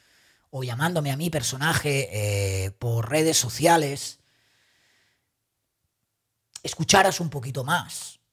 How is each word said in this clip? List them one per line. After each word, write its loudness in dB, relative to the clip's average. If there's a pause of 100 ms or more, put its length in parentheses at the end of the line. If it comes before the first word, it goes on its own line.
(500)
o -8
llamándome -2
a -2
mí -2
personaje, -2
eh, -2
por -2
redes 4
sociales, 2 (2500)
escucharas 4
un -2
poquito -8
más. -4 (140)